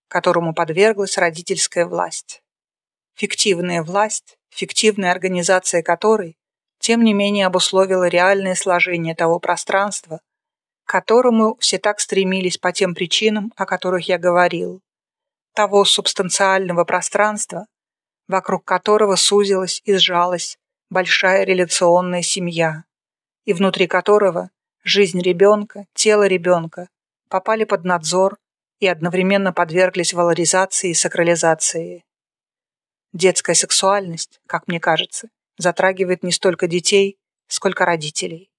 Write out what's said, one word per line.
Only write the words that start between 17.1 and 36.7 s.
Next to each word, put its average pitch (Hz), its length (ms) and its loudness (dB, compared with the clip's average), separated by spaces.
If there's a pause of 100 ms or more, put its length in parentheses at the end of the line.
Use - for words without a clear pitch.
вокруг - 380 -4
которого 202 500 2
сузилась 196 720 0
и 196 120 2
сжалась 180 600 0 (320)
большая 185 540 2
реляционная 180 800 2
семья, 165 640 -4 (600)
и 208 80 0
внутри 185 320 0
которого 185 640 2 (340)
жизнь 190 380 0
ребёнка, 202 720 2
тело 208 320 2
ребёнка 175 640 -2 (380)
попали 220 380 -2
под 196 200 -4
надзор 180 520 0 (420)
и 202 80 0
одновременно 180 680 0
подверглись 175 600 0
валоризации 175 760 0
и 165 60 -4
сакрализации. 170 1080 0 (1120)
Детская 180 400 0
сексуальность, 190 920 -2
как - 200 -6
мне 170 120 -4
кажется, 165 500 -2 (300)
затрагивает 185 640 0
не 180 80 -4
столько 180 360 0
детей, 196 520 0 (280)